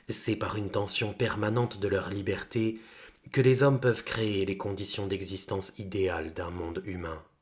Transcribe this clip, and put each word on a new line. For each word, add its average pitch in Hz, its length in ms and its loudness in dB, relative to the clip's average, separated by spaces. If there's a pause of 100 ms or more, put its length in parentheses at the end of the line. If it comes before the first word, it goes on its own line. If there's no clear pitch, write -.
c'est 110 280 0
par 107 200 -4
une 101 140 -4
tension 104 420 -2
permanente 110 680 0
de 101 80 0
leur 92 240 0
liberté 101 680 -2 (520)
que 135 100 4
les 127 220 8
hommes 135 160 6
peuvent 123 240 4
créer 104 420 0
les 95 100 0
conditions 98 520 -4
d'existence 95 720 -4
idéale 90 520 0
d'un 85 200 -6
monde 87 340 -6
humain. 85 380 -6 (180)